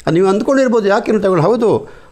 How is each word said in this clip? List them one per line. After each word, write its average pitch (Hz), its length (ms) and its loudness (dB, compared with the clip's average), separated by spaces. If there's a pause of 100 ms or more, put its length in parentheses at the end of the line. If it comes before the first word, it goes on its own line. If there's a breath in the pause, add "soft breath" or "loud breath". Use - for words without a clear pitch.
ಅದು - 40 -2
ನೀವು 180 160 2
ಅಂದ್ಕೊಂಡಿರ್ಬೋದು, 226 600 0
ಯಾಕೆ 208 240 0
ನೀವು 214 120 0
ತಗೊಂಡು, 185 200 0
ಹೌದು, 214 480 0 (200 loud breath)